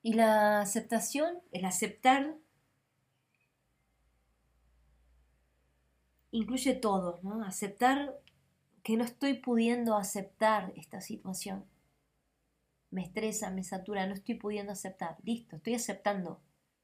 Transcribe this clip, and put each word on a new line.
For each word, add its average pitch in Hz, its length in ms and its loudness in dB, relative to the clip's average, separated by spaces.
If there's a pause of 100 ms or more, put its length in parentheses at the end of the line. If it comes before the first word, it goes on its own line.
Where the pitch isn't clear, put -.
Y 226 100 2
la 214 480 6
aceptación, 233 760 -2 (120)
el 180 140 -4
aceptar, 262 720 2 (4000)
incluye 254 440 0
todo, 190 480 0
¿no? 214 200 -6
Aceptar 254 720 0 (680)
que 220 160 2
no 240 60 2
estoy 277 360 0
pudiendo 233 560 2
aceptar 202 800 0
esta - 240 -14
situación. 196 640 -8 (1300)
Me 185 120 -6
estresa, 214 480 -4
me 190 140 -6
satura, 190 420 -4
no 202 60 -4
estoy 202 220 -6
pudiendo 208 380 -6
aceptar. 185 500 -8
Listo, 226 340 -6
estoy 220 180 -4
aceptando 196 680 -4 (420)